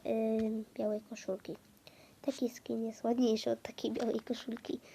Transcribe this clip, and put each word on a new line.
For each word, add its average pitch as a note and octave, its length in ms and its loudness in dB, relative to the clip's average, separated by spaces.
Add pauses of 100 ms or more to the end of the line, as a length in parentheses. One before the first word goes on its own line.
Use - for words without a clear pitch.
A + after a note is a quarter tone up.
y, A3 580 2 (100)
białej G#3+ 260 0
koszulki. - 560 -6 (680)
Taki B3+ 280 0
skin A3+ 340 -4
jest A3+ 200 -6
ładniejszy A#3 460 4
od A3+ 120 2
takiej - 280 -4
białej A3+ 300 2
koszulki. - 600 -4 (140)